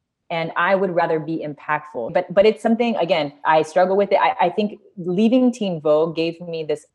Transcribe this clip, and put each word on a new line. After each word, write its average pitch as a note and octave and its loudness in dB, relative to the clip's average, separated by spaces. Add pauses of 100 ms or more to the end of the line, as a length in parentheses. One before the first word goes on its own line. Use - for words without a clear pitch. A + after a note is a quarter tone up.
(300)
And E3 -4
I F3+ 0
would F#3 0
rather E3 0
be D#3+ -6
impactful. D3 -6
But, F3+ -2
but G3 6
it's G#3+ 2
something, A3+ 0
again, E3 -2 (100)
I D#3+ 4
struggle F#3 0
with G3 2
it. F#3 4
I, E3+ 2
I - 4
think G#3 -4 (160)
leaving A3 2
Teen F#3+ -6
Vogue D#3 2
gave E3 -4
me E3 -8
this D3+ -6